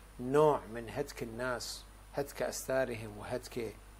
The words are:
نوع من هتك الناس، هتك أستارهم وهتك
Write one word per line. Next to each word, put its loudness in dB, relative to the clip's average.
نوع 8
من -6
هتك -4
الناس، -4
هتك -4
أستارهم 0
وهتك -6